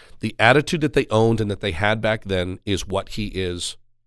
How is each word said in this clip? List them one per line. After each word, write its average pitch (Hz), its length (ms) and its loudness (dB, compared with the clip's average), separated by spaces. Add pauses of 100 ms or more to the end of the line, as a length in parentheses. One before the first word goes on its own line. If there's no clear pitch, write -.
(200)
the 113 200 -4
attitude 139 420 4
that 147 120 0
they 139 160 2
owned 113 300 4
and 107 100 -2
that 98 120 -6
they 101 100 -2
had 104 300 0
back 110 240 -2
then 92 400 -2
is 98 220 -2
what 95 220 -4
he 107 180 -6
is 90 500 -6 (300)